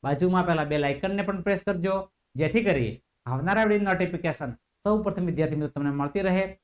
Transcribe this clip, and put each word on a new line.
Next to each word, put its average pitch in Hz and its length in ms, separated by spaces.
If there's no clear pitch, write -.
બાજુમાં 180 400
આપેલા 165 220
બેલ 147 200
આઇકનને 190 380
પણ 185 200
પ્રેસ 190 200
કરજો, 190 320
જેથી 156 300
કરી 131 280
આવનારા 165 380
વીડિયો 202 280
નોટિફિકેશન 170 600
સૌ 214 200
પ્રથમ 190 240
વિદ્યાર્થી 156 340
મિત્રો 147 140
તમને 143 160
મળતી 143 320
રહે. 190 220